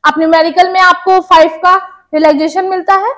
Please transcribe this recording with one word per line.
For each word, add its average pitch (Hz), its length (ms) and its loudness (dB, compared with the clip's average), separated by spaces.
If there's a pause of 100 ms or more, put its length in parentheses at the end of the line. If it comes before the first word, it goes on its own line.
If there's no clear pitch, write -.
आप 302 120 0
numerical 330 520 0
में 370 100 -2
आपको 370 400 2
फ़ाइव 339 300 2
का 359 640 -2
realization 311 520 0
मिलता 381 280 -2
है। 392 240 -2